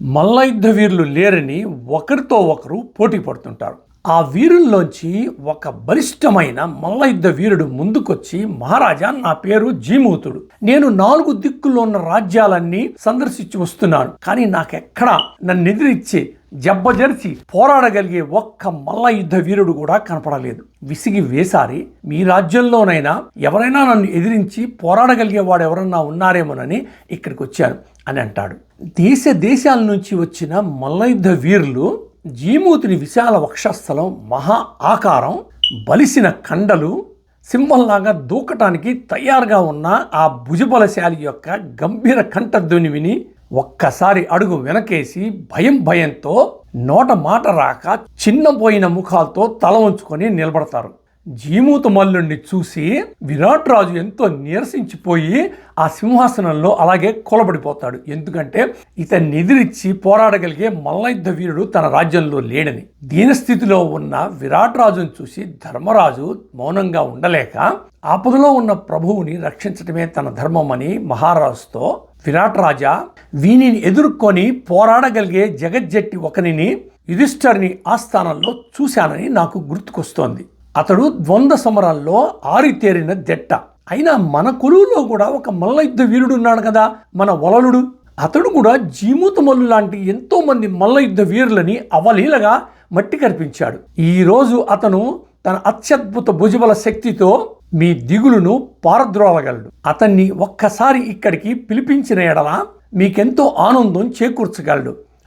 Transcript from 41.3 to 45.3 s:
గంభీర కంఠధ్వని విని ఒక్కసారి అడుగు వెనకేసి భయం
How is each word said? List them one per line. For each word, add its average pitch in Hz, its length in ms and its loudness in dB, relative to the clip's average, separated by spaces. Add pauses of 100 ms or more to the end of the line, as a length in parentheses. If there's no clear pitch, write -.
గంభీర 208 720 -2
కంఠధ్వని 175 680 0
విని 160 360 -4 (280)
ఒక్కసారి 175 800 0
అడుగు 185 240 0
వెనకేసి 180 760 -4
భయం 220 540 0